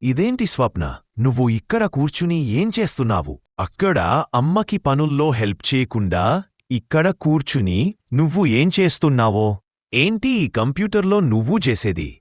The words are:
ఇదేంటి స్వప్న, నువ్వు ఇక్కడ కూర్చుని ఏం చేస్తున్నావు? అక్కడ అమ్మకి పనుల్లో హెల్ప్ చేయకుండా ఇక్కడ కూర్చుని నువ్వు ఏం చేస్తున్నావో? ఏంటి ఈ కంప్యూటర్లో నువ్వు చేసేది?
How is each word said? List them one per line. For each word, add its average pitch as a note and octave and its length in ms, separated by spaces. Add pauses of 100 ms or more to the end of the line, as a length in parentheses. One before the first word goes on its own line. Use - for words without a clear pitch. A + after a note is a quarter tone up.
ఇదేంటి F#3+ 440
స్వప్న, A2+ 380 (340)
నువ్వు B2+ 320
ఇక్కడ G#3+ 340
కూర్చుని E3+ 540 (120)
ఏం D#3 200
చేస్తున్నావు? A2+ 640 (240)
అక్కడ F#3 400 (360)
అమ్మకి F3 440
పనుల్లో C#3+ 520
హెల్ప్ A2 340
చేయకుండా G#2 600 (460)
ఇక్కడ D#3 380 (100)
కూర్చుని C3+ 600 (320)
నువ్వు D3+ 380
ఏం B2+ 180
చేస్తున్నావో? B2+ 760 (460)
ఏంటి G3+ 440
ఈ F3 120
కంప్యూటర్లో F#3+ 720
నువ్వు A#2 380
చేసేది? F#2+ 500 (120)